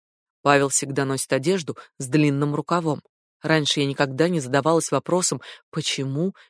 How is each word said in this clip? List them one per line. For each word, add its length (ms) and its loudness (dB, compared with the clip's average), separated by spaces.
Павел 280 4
всегда 360 -2
носит 260 -4
одежду 460 -2
с 80 -8
длинным 480 2
рукавом. 480 -4
Раньше 380 2
я 40 2
никогда 420 0
не 120 0
задавалась 520 0
вопросом, 480 0
почему 640 -4